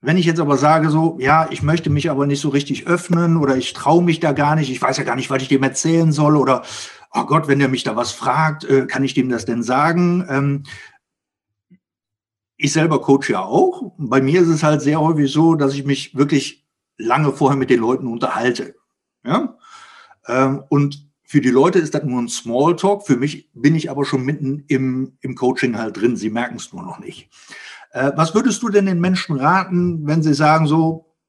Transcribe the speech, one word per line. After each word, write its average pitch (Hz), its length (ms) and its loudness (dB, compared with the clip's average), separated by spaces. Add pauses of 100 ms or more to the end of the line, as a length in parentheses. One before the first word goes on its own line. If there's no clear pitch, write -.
wenn 147 180 0
ich 170 80 2
jetzt 165 140 0
aber 143 160 0
sage 151 340 4
so, 160 300 0
"Ja, 151 300 2
ich - 120 -8
möchte 165 280 0
mich 147 200 0
aber 139 160 -2
nicht 143 140 0
so 151 100 -2
richtig 143 360 -2
öffnen 170 500 0
oder 139 200 2
ich 127 160 -4
traue 165 300 2
mich 170 180 0
da 156 120 0
gar 147 240 0
nicht, 143 140 -2
ich 127 100 -6
weiß - 180 0
ja 135 60 -4
gar 123 120 -2
nicht, 131 140 -6
was 135 120 -2
ich 131 60 -8
dem 135 140 2
erzählen 160 500 2
soll 151 240 4
oder, 131 260 2 (520)
oh 120 100 -2
Gott, 147 240 0
wenn 139 100 2
der 139 100 2
mich 131 140 -2
da 107 140 -4
was 117 160 -4
fragt, 147 520 -2
äh, 135 220 2
kann 135 180 -4
ich 135 100 -4
dem 131 140 0
das 120 180 -4
denn 120 160 -4
sagen?" 170 680 0
Ähm, 139 340 -2 (1900)
ich 147 160 -2
selber 156 280 2
coache 139 320 2
ja 95 100 -2
auch. 185 560 0
Bei 131 220 0
mir 143 200 2
ist 170 80 4
es 160 140 0
halt 151 200 2
sehr 151 180 0
häufig 151 300 2
so, 160 240 4
dass 139 200 0
ich 139 100 -8
mich 135 320 -4
wirklich 143 500 -2 (320)
lange 135 340 0
vorher 139 260 2
mit 131 120 0
den 120 100 4
Leuten 127 260 -2
unterhalte. 120 680 -4 (500)
Ja? 156 340 -2 (720)
Ähm, 135 400 0
und 143 380 0 (160)
für - 180 0
die 123 100 0
Leute 151 280 4
ist 156 160 -4
das - 100 -4
nur 123 160 -2
ein 120 80 -6
Smalltalk. 165 760 0
Für 131 100 2
mich 139 380 -6
bin 160 200 2
ich 160 160 -4
aber 139 140 -4
schon 131 200 -4
mitten 143 440 -4
im, 131 520 -2
im 127 140 -10
Coaching 123 420 -2
halt 85 240 -8
drin. 113 160 2
Sie 104 140 -4
merken's 120 420 -8
nur 90 100 -16
noch 90 160 -14
nicht. - 300 -20 (640)
Äh, 135 240 -2
was 160 180 0
würdest 226 280 0
du 233 60 -4
denn 196 180 4
den 180 140 0
Menschen 180 360 0
raten, 175 680 0
wenn 156 160 0
sie 151 120 2
sagen 156 320 4
so, 160 480 0 (140)